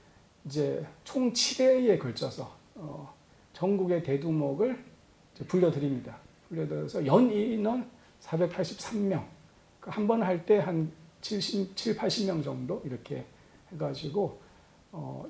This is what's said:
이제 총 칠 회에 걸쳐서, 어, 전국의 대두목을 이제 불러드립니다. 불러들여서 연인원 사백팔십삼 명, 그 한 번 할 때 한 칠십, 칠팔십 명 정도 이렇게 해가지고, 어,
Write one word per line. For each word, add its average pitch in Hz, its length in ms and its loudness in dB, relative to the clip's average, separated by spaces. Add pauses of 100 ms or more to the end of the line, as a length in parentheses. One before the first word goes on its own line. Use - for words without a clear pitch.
(460)
이제 139 400 -2 (180)
총 254 300 0
칠 - 320 2
회에 254 320 6
걸쳐서, - 580 -6 (200)
어, 147 380 -14 (400)
전국의 185 500 2
대두목을 151 800 0 (520)
이제 - 100 -10
불러드립니다. 143 720 2 (320)
불러들여서 156 560 -4
연인원 220 840 4 (300)
사백팔십삼 190 880 -2
명, 147 180 -2 (520)
그 - 100 -14
한 208 180 0
번 226 160 2
할 180 220 0
때 208 140 6
한 165 320 0 (300)
칠십, 196 540 -4
칠팔십 196 520 0
명 170 140 0
정도 131 420 -4
이렇게 127 420 -8 (460)
해가지고, 156 680 -4 (520)
어, 135 380 -10